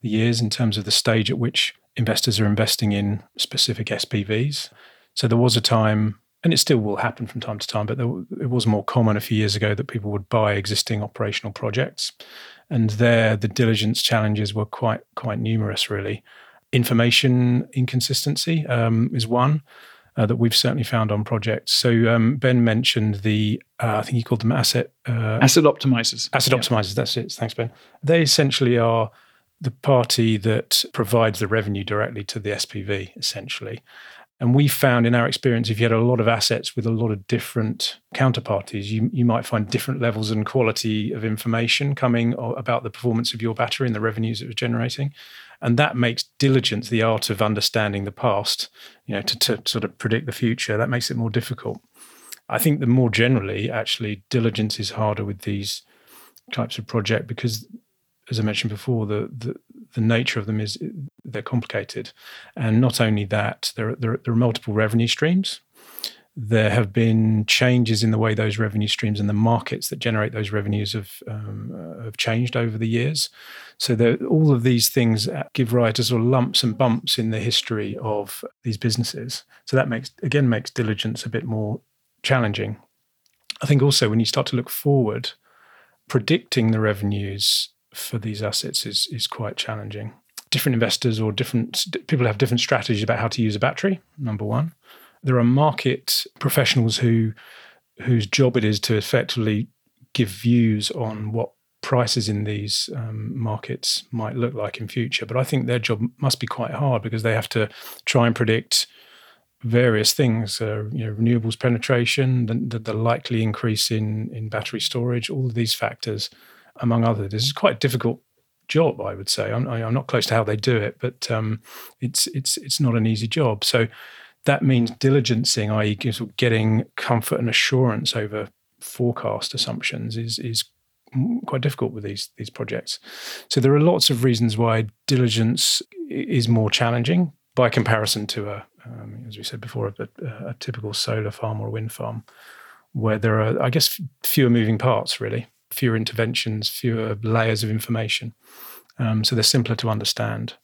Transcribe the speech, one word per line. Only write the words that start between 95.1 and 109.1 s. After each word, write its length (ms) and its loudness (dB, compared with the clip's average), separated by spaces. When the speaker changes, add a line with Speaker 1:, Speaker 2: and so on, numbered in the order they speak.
Speaker 1:
There 140 4
are 60 6
market 800 2
professionals 600 2
who, 340 2
whose 240 2
job 300 4
it 80 2
is 160 2
to 160 0
effectively 720 0
give 160 2
views 640 2
on 400 -6
what 180 -4
prices 460 0
in 160 0
these, 500 -4
um, 420 -6
markets 760 -4
might 240 -6
look 180 -2
like 240 -6
in 80 -8
future. 400 -4
But 100 -4
I 80 2
think 220 -2
their 140 0
job 220 -2
must 200 0
be 80 -6
quite 240 -6
hard 320 0
because 200 -4
they 120 2
have 160 -2
to 180 0
try 220 4
and 100 2
predict 500 0